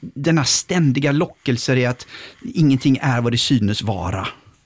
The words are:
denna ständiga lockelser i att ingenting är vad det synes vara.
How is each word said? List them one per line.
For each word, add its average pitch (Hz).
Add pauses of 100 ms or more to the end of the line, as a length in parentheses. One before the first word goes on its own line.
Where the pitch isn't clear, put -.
denna 147
ständiga 143
lockelser 139
i 127
att 123 (340)
ingenting 135
är 123
vad 120
det 113
synes 107
vara. 95 (380)